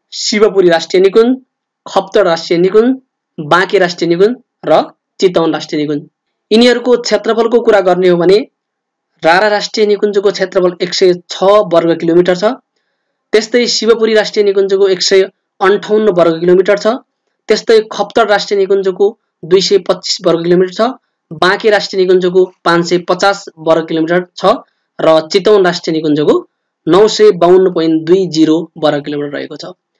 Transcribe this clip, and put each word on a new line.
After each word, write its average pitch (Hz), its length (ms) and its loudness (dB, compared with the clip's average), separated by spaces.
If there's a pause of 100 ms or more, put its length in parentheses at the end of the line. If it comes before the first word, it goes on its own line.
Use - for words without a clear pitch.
(140)
शिवपुरी 196 560 0
राष्ट्रिय 165 340 0
निकुञ्ज, 226 320 2 (500)
खप्तड 196 420 -2
राष्ट्रिय 170 320 -2
निकुञ्ज, 214 360 2 (420)
बाँके 180 420 0
राष्ट्रिय 175 300 -2
निकुञ्ज 190 260 2 (300)
र 156 160 2 (380)
चितवन 170 340 0
राष्ट्रिय 151 280 -6
निकुञ्ज। 147 220 -6 (480)
यिनीहरूको 240 460 2
क्षेत्रफलको 226 640 -2
कुरा 214 200 2
गर्ने 180 280 0
हो 175 80 2
भने 175 200 2 (840)
रारा 180 240 2
राष्ट्रिय 208 380 -2
निकुञ्जको 202 460 0
क्षेत्रफल 185 500 -2
एक - 120 -6
सय 180 200 2 (160)
छ - 140 -6 (300)
वर्ग 165 260 0
किलोमिटर 175 360 0
छ। 208 180 -2 (800)
त्यस्तै 226 340 0
शिवपुरी 220 460 0
राष्ट्रिय 214 320 0
निकुञ्जको 196 420 0
एक 185 140 -2
सय 190 200 2 (400)
अन्ठाउन्न 208 540 0
वर्ग 165 240 2
किलोमिटर 185 380 2
छ। - 100 -4 (640)
त्यस्तै 220 300 2 (120)
खप्तड 208 400 -2
राष्ट्रिय 202 280 -2
निकुञ्जको 196 480 0 (360)
दुई 180 180 2
सय 196 160 0 (100)
पच्चिस - 380 -6
वर्ग 170 180 0
किलोमिटर 180 300 0
छ। 214 80 -6 (500)
बाँके 190 380 -2
राष्ट्रिय 196 320 -2
निकुञ्जको 185 420 2 (200)
पाँच 170 260 0
सय 180 80 0 (120)
पचास 196 340 -2 (160)
वर्ग 160 280 0
किलोमिटर 170 380 -2 (100)
छ 190 180 0 (460)
र 160 160 2 (160)
चितवन 196 340 2
राष्ट्रिय 170 300 -4
निकुञ्जको 151 400 0 (520)
नौ 190 200 4
सय 214 240 4 (100)
बाउन्न 185 320 4
पोइन्ट 160 320 -2
दुई 180 220 2
जिरो 156 300 0 (200)
वर्ग 147 280 -2
किलोमिटर 143 320 -8
रहेको 139 180 -12
छ। - 180 -18 (260)